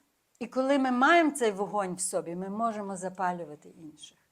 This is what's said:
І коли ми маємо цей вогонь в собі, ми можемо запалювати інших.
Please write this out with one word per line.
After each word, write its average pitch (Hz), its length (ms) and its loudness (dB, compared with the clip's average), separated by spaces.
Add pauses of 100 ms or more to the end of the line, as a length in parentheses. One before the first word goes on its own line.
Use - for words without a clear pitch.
(380)
І 233 80 -6
коли 262 320 2
ми 262 120 2
маємо 294 400 6
цей 226 200 2
вогонь 190 440 -2
в - 60 -8
собі, 170 340 -4
ми 185 140 -6
можемо 208 480 -4
запалювати 180 720 -6
інших. - 500 -20 (140)